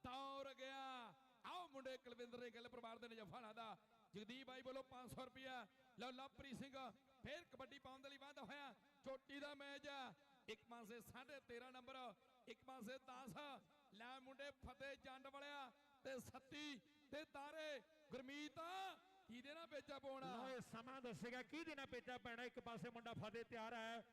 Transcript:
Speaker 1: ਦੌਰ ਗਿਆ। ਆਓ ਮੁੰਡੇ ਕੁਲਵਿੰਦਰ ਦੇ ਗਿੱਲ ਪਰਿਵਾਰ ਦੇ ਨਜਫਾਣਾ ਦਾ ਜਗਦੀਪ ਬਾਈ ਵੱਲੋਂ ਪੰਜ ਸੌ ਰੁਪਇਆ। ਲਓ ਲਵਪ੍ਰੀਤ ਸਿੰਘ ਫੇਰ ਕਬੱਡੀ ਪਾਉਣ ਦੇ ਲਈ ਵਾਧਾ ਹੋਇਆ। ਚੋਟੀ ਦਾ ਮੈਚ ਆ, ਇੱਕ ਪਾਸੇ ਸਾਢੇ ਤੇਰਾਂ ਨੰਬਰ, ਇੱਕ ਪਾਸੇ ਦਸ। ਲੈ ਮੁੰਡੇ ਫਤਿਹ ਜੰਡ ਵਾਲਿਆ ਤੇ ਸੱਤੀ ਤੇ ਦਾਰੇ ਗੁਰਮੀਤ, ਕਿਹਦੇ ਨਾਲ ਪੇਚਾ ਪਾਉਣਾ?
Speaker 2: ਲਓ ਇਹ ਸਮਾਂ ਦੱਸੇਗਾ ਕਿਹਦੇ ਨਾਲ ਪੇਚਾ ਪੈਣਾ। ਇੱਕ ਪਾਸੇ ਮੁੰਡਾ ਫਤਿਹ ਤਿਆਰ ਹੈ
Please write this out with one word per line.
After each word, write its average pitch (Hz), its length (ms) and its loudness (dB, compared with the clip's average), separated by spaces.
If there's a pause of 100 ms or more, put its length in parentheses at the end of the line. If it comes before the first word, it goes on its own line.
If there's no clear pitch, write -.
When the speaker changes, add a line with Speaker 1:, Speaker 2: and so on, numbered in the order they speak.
Speaker 1:
ਦੌਰ 269 500 2
ਗਿਆ। 262 600 0 (300)
ਆਓ 339 240 2
ਮੁੰਡੇ 262 280 0
ਕੁਲਵਿੰਦਰ 240 420 -4
ਦੇ 240 120 0
ਗਿੱਲ 233 180 -6
ਪਰਿਵਾਰ 233 300 -2
ਦੇ 233 100 -4
ਨਜਫਾਣਾ 220 440 -2
ਦਾ 220 240 2 (380)
ਜਗਦੀਪ 233 320 2
ਬਾਈ 254 160 0
ਵੱਲੋਂ 262 200 6
ਪੰਜ 254 320 -2
ਸੌ 262 100 2
ਰੁਪਇਆ। 254 420 0 (320)
ਲਓ 247 120 2
ਲਵਪ੍ਰੀਤ 269 480 -2
ਸਿੰਘ 262 340 0 (300)
ਫੇਰ 302 220 2
ਕਬੱਡੀ 269 340 -6
ਪਾਉਣ 269 220 -6
ਦੇ 277 80 -6
ਲਈ 277 80 -4
ਵਾਧਾ 277 260 -4
ਹੋਇਆ। 269 320 -2 (300)
ਚੋਟੀ 269 360 0
ਦਾ 294 140 2
ਮੈਚ 277 320 -2
ਆ, 269 280 0 (340)
ਇੱਕ 220 160 0
ਪਾਸੇ 233 360 -4
ਸਾਢੇ 262 400 -4
ਤੇਰਾਂ 247 320 -4
ਨੰਬਰ, 254 420 -2 (340)
ਇੱਕ - 140 -4
ਪਾਸੇ 262 360 -2
ਦਸ। 262 640 -2 (340)
ਲੈ 240 240 -4
ਮੁੰਡੇ 269 320 -2
ਫਤਿਹ 269 460 -2
ਜੰਡ 262 300 -6
ਵਾਲਿਆ 277 460 0 (320)
ਤੇ 262 160 4
ਸੱਤੀ 285 600 0 (300)
ਤੇ 294 140 4
ਦਾਰੇ 294 580 2 (280)
ਗੁਰਮੀਤ, 277 420 2 (760)
ਕਿਹਦੇ 254 260 -2
ਨਾਲ 330 120 -2
ਪੇਚਾ 277 320 0
ਪਾਉਣਾ? 269 380 2
Speaker 2:
ਲਓ 254 120 4
ਇਹ 254 120 4
ਸਮਾਂ 247 420 -2
ਦੱਸੇਗਾ 240 400 2
ਕਿਹਦੇ 311 320 2
ਨਾਲ 277 120 2
ਪੇਚਾ 247 320 2
ਪੈਣਾ। 233 260 2
ਇੱਕ 240 160 2
ਪਾਸੇ 233 300 2
ਮੁੰਡਾ 233 220 0
ਫਤਿਹ 220 320 4
ਤਿਆਰ 226 300 4
ਹੈ 226 380 4